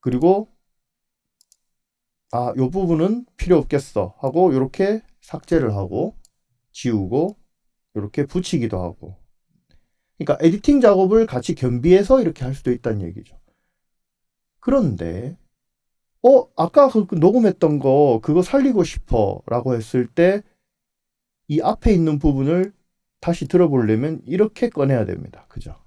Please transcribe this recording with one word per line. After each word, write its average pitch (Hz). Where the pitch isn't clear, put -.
그리고 170
"아, 123
요 131
부분은 185
필요 175
없겠어." 123
하고 151
요렇게 190
삭제를 139
하고 101
지우고 120
요렇게 107
붙이기도 123
하고. 87
그러니까 143
에디팅 208
작업을 208
같이 -
겸비해서 180
이렇게 160
할 131
수도 131
있다는 110
얘기죠. 87
그런데 120
"어, 254
아까 262
그, 214
그 190
녹음했던 175
거 135
그거 160
살리고 254
싶어." -
라고 123
했을 117
때 190
이 151
앞에 -
있는 160
부분을 156
다시 170
들어보려면 139
이렇게 208
꺼내야 135
됩니다. -
그죠? -